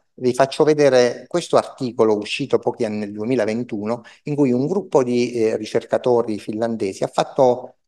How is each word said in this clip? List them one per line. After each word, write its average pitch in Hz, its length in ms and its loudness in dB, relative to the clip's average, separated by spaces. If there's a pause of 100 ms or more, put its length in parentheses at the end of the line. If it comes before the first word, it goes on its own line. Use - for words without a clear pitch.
(140)
vi 127 180 0
faccio 135 320 2
vedere 127 640 4
questo 165 300 -2
articolo 110 600 0
uscito 113 420 -4
pochi 120 260 -4
anni, 107 160 -4
nel 104 120 -8
duemilaventuno, 110 880 -4 (220)
in 147 100 -6
cui 139 180 2
un 127 140 0
gruppo 165 360 0
di, 123 300 0
eh, 110 240 0
ricercatori 113 840 -2
finlandesi 110 680 -6
ha 147 40 -4
fatto - 680 0 (120)